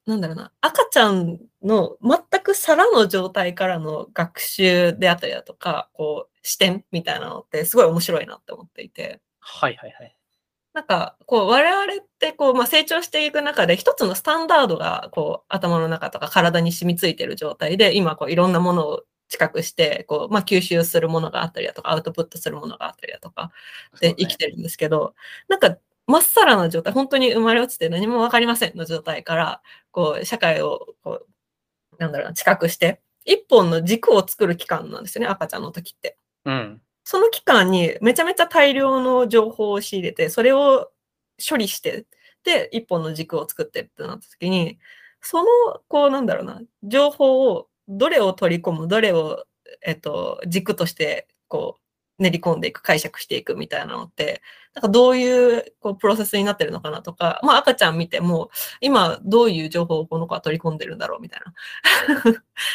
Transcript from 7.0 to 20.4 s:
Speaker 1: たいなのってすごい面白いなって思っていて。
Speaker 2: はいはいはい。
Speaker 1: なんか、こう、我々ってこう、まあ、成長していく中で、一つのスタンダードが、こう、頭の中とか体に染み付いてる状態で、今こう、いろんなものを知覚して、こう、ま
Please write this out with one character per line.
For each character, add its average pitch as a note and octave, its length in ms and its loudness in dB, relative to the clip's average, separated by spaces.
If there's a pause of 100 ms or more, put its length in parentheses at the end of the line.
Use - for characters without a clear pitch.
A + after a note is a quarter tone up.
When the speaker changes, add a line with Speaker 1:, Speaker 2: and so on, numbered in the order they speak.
Speaker 1:
た D3+ 140 -6
い D3+ 40 -8
な C#3+ 80 -10
の - 120 -12
っ - 60 -20
て D#3 200 -4
す - 100 0
ご - 60 10
い - 20 8
面 E3 160 2
白 E3 220 -2
い - 40 -12
な - 100 -16
っ - 60 -20
て - 100 -18
思 - 120 -18
っ - 20 -20
て - 160 -20
い - 60 -18
て。 - 320 -14 (200)
Speaker 2:
は - 280 -6
い - 80 -8
は - 100 -20
い A2 60 -20
は - 120 -20
い。 - 120 -20 (560)
Speaker 1:
な D#4 100 -8
ん - 40 -18
か、 - 300 -2 (100)
こ G#3+ 200 2
う、 - 20 0
我 C#4 200 4
々 G4 340 -2
っ - 40 -20 (140)
て D#4 120 -2
こ C#4+ 180 2
う、 B3+ 40 0
ま B3 80 2
あ、 A#3+ 40 0
成 D#4 180 2
長 E4 180 -2
し E4+ 60 -12
て D4+ 180 -2
い D4 60 -4
く D4 100 -2
中 C#4+ 240 0
で、 E3+ 100 4
一 - 160 2
つ B3 140 -2
の F#3 80 -4
ス - 80 -6
タ D#4+ 200 0
ン E4 40 -4
ダ D#4+ 120 6
ー C4+ 100 4
ド E3+ 80 -2
が、 E3+ 340 -6
こ D#3 320 -4
う、 - 60 -20
頭 F3 320 -2
の D#3+ 80 -2
中 E3 220 -6
と - 100 -12
か D3 80 -6
体 E3+ 320 2
に E3+ 100 0
染 F3 220 -6
み E3+ 40 -2
付 E3+ 140 0
い D#3 60 -8
て - 100 -8
る C#3+ 80 -8
状 D3+ 220 -8
態 D#3+ 200 -4
で、 G3 200 4
今 E3+ 180 0
こ D3+ 120 -8
う、 - 40 -8
い E3+ 60 -2
ろ F3 100 4
ん F#3 60 2
な E3+ 80 2
も F3+ 120 2
の E3 140 -2
を - 180 -8 (240)
知 - 80 -10
覚 - 280 -2
し - 80 -10
て、 D3+ 320 -2
こ D3+ 260 -6
う、 - 20 0
ま G#3+ 80 2